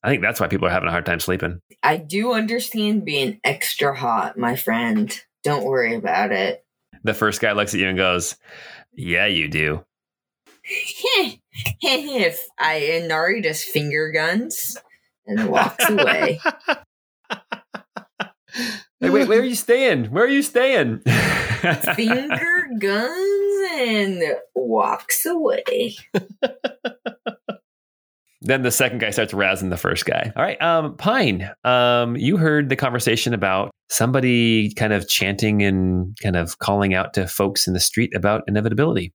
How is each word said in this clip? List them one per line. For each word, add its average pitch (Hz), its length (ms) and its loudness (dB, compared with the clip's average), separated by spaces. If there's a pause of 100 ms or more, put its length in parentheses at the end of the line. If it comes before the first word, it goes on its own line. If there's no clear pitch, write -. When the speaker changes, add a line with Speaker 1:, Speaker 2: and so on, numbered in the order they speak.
Speaker 1:
I 101 40 0
think 123 140 0
that's 110 180 0
why 92 60 2
people 87 220 0
are - 20 2
having 87 180 0
a 82 40 -2
hard 85 120 -2
time 85 160 -2
sleeping." 90 400 -4 (220)
Speaker 2:
I 156 160 2
do 190 340 -4
understand 220 720 -2
being 135 400 -4
extra 143 500 -2
hot, 120 440 -2
my 120 180 -2
friend. 113 560 0 (320)
Don't 143 200 0
worry 123 300 0
about 101 380 -2
it. 95 320 -2 (400)
Speaker 1:
The 110 100 0
first 107 260 0
guy 107 120 2
looks 104 220 0
at 92 60 0
you 95 80 2
and 92 100 0
goes, 90 380 0 (580)
"Yeah, 87 320 0
you 82 220 0
do." 78 360 -2 (800)
Speaker 2:
<laughs> - 760 -2 (420)
If 262 580 -2 (180)
I, 156 160 0
and 160 340 -2
Nari 170 340 0
just 156 220 -4
finger 151 460 -2
guns 170 680 -2 (500)
and 214 220 0
walks - 400 2
away. 294 560 2
Speaker 1:
<laughs> 339 60 2 (2500)
Hey, 262 120 2
wait, 269 180 4
where 220 120 6
are 262 40 2
you 247 100 -2
staying? 233 520 4
Where 156 180 2
are 247 40 4
you 277 140 4
staying? 247 580 2
<laughs> - 960 0
Speaker 2:
Finger 285 720 0 (120)
guns 381 920 0
and 208 500 0 (320)
walks - 720 0
away. 320 680 0 (180)
<laughs> 185 120 0 (2250)
Speaker 1:
Then 131 200 0
the 123 80 2
second 123 280 0
guy 107 120 -2
starts 107 220 -2
razzing 95 380 0
the 90 60 -2
first 87 300 0
guy. - 300 -2
All 127 60 0
right, 190 200 -2
um, 165 340 0
Pine, 135 540 0 (140)
um, 120 520 4
you 160 200 2
heard 151 320 2
the 131 80 2
conversation 120 580 0
about 95 380 0 (160)
somebody 117 840 4
kind 110 180 0
of 101 160 0
chanting 101 560 2
and 92 580 0
kind 92 140 0
of 80 220 -4
calling 101 360 2
out 92 200 -2
to 95 120 0
folks 98 400 0
in 92 80 0
the 90 60 0
street - 340 0
about 104 320 0
inevitability. 107 680 0